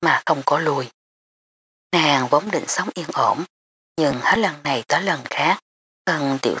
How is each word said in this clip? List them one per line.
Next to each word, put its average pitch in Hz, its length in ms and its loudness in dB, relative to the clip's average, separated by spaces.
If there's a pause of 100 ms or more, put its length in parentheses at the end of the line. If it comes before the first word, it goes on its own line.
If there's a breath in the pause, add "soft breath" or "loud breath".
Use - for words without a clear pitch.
mà 151 260 0
không 143 200 0
có 147 120 4
lùi. 139 320 -2 (1000)
Nàng 143 360 2
vốn 156 220 4
định - 180 -2
sống - 260 -4
yên 165 180 -8
ổn, 123 320 0 (520)
nhưng 139 260 2
hết - 160 2
lần 175 240 -2
này 135 260 -2
tới 160 140 0
lần 170 220 -2
khác, 160 340 0 (460)
Ân 143 380 0
tiểu 92 180 0